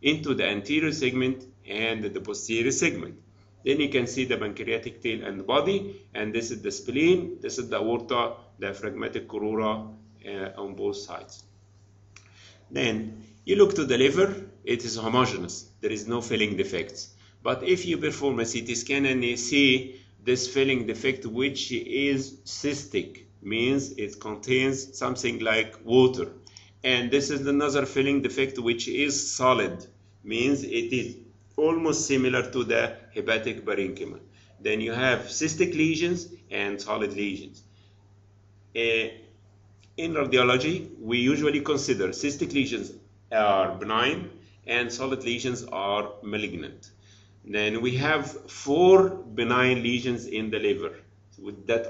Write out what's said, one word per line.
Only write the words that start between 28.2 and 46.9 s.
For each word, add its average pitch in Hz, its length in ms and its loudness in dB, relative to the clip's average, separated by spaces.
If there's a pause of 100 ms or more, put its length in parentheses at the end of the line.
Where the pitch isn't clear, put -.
defect 135 380 -2
which 117 280 0
is 143 440 -2
solid, 110 540 2 (380)
means 123 400 0
it 117 300 -2
is 120 220 -4 (420)
almost 156 500 2
similar 127 440 2
to 127 120 -2
the 117 320 0 (180)
hepatic 110 520 -2
parenchyma. 92 540 -4 (400)
Then 107 220 0
you 113 120 -2
have 123 280 2
cystic 160 520 0
lesions 160 540 0 (220)
and 101 320 -4
solid 107 320 -2
lesions. 101 500 -6 (1120)
Uh, 113 340 0 (880)
in 165 160 -4
radiology, 127 760 2 (100)
we 117 200 0
usually 147 420 2
consider 127 480 0
cystic 143 440 -4
lesions 120 380 -2 (400)
are 98 440 4
benign 120 540 0 (380)
and 120 240 0
solid 131 320 -4
lesions 120 420 -2
are 101 460 -2 (120)
malignant. 101 680 -8 (540)